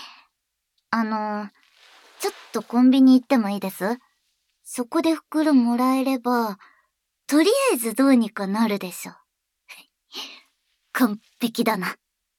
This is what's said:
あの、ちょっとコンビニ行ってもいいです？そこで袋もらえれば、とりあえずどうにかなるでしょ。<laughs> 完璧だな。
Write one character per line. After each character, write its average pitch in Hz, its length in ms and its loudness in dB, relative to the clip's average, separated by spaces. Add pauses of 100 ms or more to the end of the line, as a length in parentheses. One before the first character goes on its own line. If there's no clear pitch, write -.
(920)
あ 226 120 -2
の、 214 480 -6 (720)
ち 392 80 -4
ょ - 20 -2
っ - 40 -12 (180)
と 226 100 -4
コ 240 200 -2
ン 254 80 8
ビ 269 120 4
ニ 262 160 8
行 254 60 0
っ - 20 -20
て 277 100 2
も 208 140 -2
い 202 60 -6
い 196 40 -8
で 190 100 -6
す？ 214 280 -6 (640)
そ - 240 -10
こ 330 160 -2
で 320 120 0
袋 302 400 -2
も 240 220 2
ら 262 200 0
え 262 80 -2
れ 262 160 -2
ば、 233 400 -4 (680)
と 302 160 2
り 359 80 4 (220)
あ - 20 2
え 262 40 -2
ず 233 160 -6
ど 269 140 2
う 269 60 6
に 226 160 2
か 196 160 -8
な 214 220 0
る 202 100 -2
で 180 140 -10
し - 160 -16
ょ。 - 80 -18 (920)
<laughs> - 840 -20
完 214 280 -2 (200)
璧 233 240 -4
だ 220 140 0
な。 175 180 -8 (420)